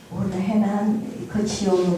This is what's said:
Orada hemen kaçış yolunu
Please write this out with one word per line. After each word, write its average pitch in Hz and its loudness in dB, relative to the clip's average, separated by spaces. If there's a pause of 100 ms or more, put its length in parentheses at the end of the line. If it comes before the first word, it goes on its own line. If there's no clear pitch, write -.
(180)
Orada 190 -2 (100)
hemen 208 2 (360)
kaçış 208 -2
yolunu 180 4